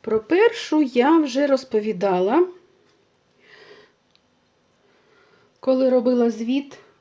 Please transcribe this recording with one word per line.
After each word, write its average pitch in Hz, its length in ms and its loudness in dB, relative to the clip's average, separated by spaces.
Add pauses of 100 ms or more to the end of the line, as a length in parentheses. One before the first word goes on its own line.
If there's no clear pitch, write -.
Про 220 200 -4
першу 359 600 0
я 262 360 2
вже 285 280 -2
розповідала, 214 1000 0 (3000)
коли 262 300 0
робила 240 400 0
звіт 233 480 -6 (220)